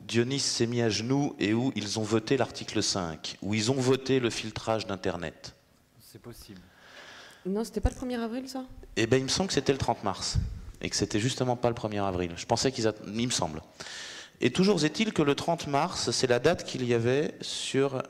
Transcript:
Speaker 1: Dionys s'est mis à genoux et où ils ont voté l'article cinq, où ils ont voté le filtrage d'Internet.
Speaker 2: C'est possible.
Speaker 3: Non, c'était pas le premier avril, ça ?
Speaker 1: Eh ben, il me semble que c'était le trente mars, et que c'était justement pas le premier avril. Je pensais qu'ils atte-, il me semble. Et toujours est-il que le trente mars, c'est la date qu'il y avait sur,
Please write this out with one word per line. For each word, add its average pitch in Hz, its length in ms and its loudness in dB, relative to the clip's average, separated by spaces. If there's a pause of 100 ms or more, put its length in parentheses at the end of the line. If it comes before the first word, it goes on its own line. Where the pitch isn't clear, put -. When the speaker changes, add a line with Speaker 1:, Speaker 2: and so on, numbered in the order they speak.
Speaker 1:
Dionys 120 320 2
s'est - 280 0
mis 120 140 0
à 113 80 4
genoux 127 480 0
et 104 160 2
où 127 220 2
ils 104 240 -2
ont 110 40 2
voté 110 340 2
l'article 110 440 -2
cinq, 85 600 -4
où 101 120 -2
ils 110 180 2
ont 139 80 2
voté 131 400 2
le 120 100 2
filtrage 110 580 -2
d'Internet. 87 680 -6 (460)
Speaker 2:
C'est - 220 -20
possible. 107 400 -18 (840)
Speaker 3:
Non, 196 180 -2
c'était 220 180 -4
pas 262 80 4
le 254 60 -10
premier 247 200 -4
avril, 233 320 -4
ça ? 262 160 -8 (320)
Speaker 1:
Eh 110 100 2
ben, 120 120 6
il 131 60 4
me 131 60 -4
semble 190 180 2
que - 60 -4
c'était 143 200 2
le 135 40 0
trente - 260 0
mars, - 340 -2 (440)
et 92 80 -2
que - 60 -6
c'était 104 240 2
justement 127 360 0
pas 120 140 2
le 117 60 -2
premier 107 240 -4
avril. 90 380 0
Je - 80 -10
pensais 127 260 2
qu'ils 117 160 2
atte-, 107 180 -2
il 117 220 -2
me 120 40 0
semble. 78 300 -2 (800)
Et 127 100 4
toujours 185 320 4
est-il 214 300 0
que - 80 2
le 143 140 4
trente 165 320 -2
mars, 143 440 0
c'est 127 160 2
la 123 120 6
date 170 240 2
qu'il 127 220 -4
y 120 80 4
avait 123 480 2
sur, 135 680 -2